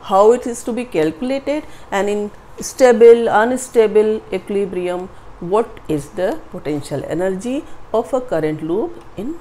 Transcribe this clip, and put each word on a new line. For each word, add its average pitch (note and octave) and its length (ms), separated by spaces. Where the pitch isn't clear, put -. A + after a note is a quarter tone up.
how G3+ 280
it A#3+ 160
is A#3+ 160
to B3+ 80
be A#3+ 140
calculated, C4 800
and G3+ 180
in G#3 220
stable, A#3 680
unstable A3 920
equilibrium, F#3 800
what G#3 480
is D3+ 220
the A3 280
potential D3+ 580
energy F#3+ 560
of A#3 200
a C4 80
current D#3 420
loop G#3 400
in C4 240